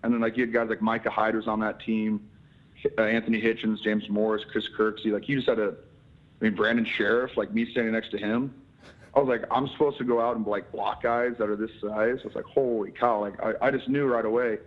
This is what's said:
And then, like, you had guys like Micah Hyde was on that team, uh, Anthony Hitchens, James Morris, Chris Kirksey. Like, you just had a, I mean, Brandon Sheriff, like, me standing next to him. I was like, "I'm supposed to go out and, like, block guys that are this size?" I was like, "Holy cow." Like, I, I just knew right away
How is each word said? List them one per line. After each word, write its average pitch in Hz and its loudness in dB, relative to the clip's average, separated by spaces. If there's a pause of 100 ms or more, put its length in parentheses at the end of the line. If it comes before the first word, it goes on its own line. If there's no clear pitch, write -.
And 117 0
then, 117 2
like, 113 0
you 123 2
had 113 -4
guys 117 2
like 107 -2
Micah 113 0
Hyde 110 2
was 110 -2
on 107 0
that 107 -2
team, 107 -2 (720)
uh, 110 4
Anthony 113 2
Hitchens, 110 0
James 107 0
Morris, 107 0
Chris - -4
Kirksey. 107 0
Like, 104 -2
you 139 0
just 127 0
had 117 2
a, 104 0 (680)
I 110 -2
mean, 107 4
Brandon 113 2
Sheriff, 113 0
like, 104 -2
me 117 0
standing 113 0
next 113 -4
to 104 -4
him. 117 -2 (600)
I 135 6
was 139 2
like, 117 0
"I'm 131 2
supposed 143 0
to 127 -4
go 120 2
out 117 0
and, 107 -2
like, 104 -4
block 104 -6
guys 120 0
that 107 0
are 104 0
this 110 -4 (100)
size?" 107 0
I - -12
was 107 -12
like, - -6
"Holy 117 0
cow." 117 2
Like, 101 -6
I, 113 0
I - 4
just 131 -4
knew 139 2
right 117 2
away 113 0